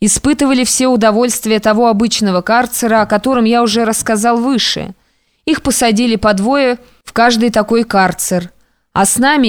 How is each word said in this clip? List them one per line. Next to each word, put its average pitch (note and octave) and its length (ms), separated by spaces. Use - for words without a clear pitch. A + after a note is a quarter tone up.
испытывали C4+ 640
все B3+ 220
удовольствия A3 760
того A3 280
обычного G#3 520
карцера, A3+ 600
о G3+ 40
котором A#3+ 380
я A#3 180
уже A3+ 220
рассказал A3+ 540
выше. A#3 560
Их D#4+ 160
посадили A#3 560
по G#3+ 160
двое B3 460
в - 80
каждый A#3 380
такой A3+ 340
карцер. F3+ 680
А G3 100
с - 140
нами C4+ 300